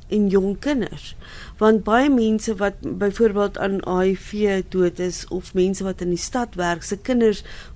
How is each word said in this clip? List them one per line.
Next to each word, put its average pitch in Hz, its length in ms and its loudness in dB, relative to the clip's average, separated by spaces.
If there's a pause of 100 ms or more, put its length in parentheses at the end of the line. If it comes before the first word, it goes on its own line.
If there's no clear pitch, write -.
en 208 200 2
jong 190 300 2
kinders, 247 560 -4 (440)
want 220 260 4
baie 240 260 4
mense 220 460 2
wat 202 240 0
byvoorbeeld 202 800 0
aan 196 260 -2
H 185 200 0
I 190 120 2
V 202 540 0
dood 175 280 2
is, 180 300 -4
of - 260 -8
mense 190 300 2
wat 190 160 -4
in 175 100 -2
die 175 80 0
stad 240 360 -4
werk, 175 280 -2
se - 140 -6
kinders 226 460 2 (340)